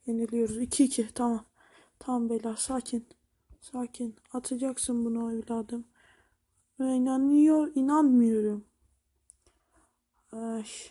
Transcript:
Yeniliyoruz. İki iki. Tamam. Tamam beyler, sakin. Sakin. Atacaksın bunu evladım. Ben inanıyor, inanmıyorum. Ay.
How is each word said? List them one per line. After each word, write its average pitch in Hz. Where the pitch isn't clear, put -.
Yeniliyoruz. 226
İki 247
iki. 233
Tamam. 233
Tamam 240
beyler, 220
sakin. 247
Sakin. 240
Atacaksın 247
bunu 233
evladım. 226
Ben 262
inanıyor, 277
inanmıyorum. 240
Ay. 226